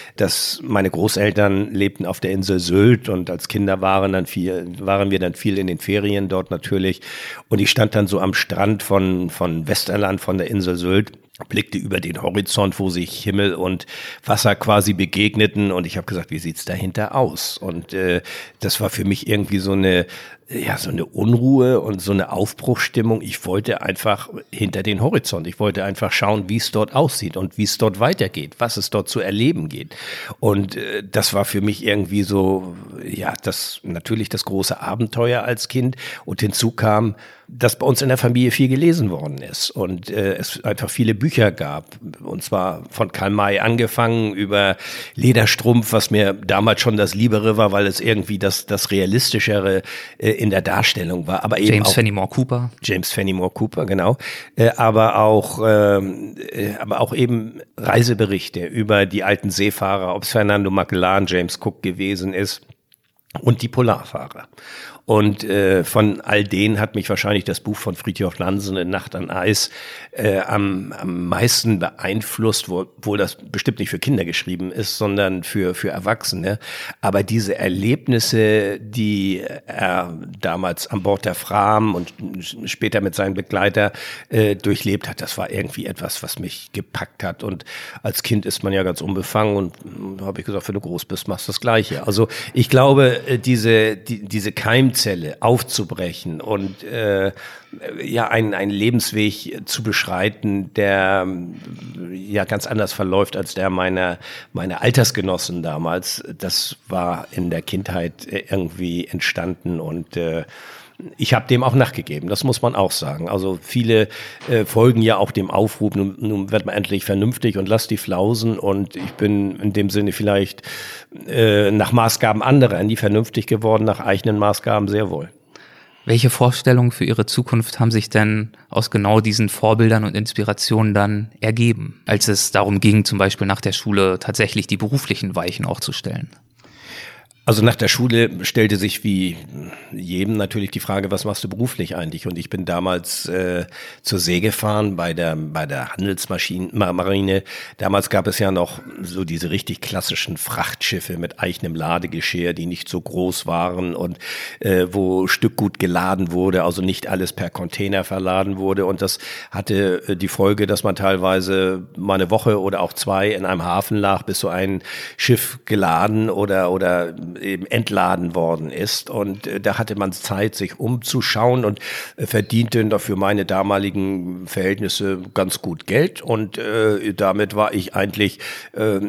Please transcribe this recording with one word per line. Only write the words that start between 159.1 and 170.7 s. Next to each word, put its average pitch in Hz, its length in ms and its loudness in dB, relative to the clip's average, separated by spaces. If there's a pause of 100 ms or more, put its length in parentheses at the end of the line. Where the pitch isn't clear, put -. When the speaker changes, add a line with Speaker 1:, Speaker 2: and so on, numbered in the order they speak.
Speaker 1:
hatte, 98 560 0
äh, 101 80 -2
die 90 140 -4
Folge, 101 360 2
dass 98 200 0
man 98 100 0
teilweise 95 920 0 (100)
mal 95 160 0
eine 95 160 2
Woche 110 280 4
oder 95 220 0
auch 87 140 -2
zwei 101 380 0
in 95 140 -2
einem 90 200 -2
Hafen 98 320 0
lag, 98 260 0
bis 95 160 -4
so 98 80 -2
ein 92 340 -2 (360)
Schiff - 480 2
geladen 104 640 2
oder, 95 420 2
oder 90 420 0 (280)
eben 95 240 -4
entladen 92 680 0
worden 82 340 0
ist. 90 400 -4
Und, 101 380 -4
äh, 101 120 -6
da 98 200 -2
hatte 110 160 -4
man 98 160 -2
Zeit, 101 420 -2
sich - 260 -8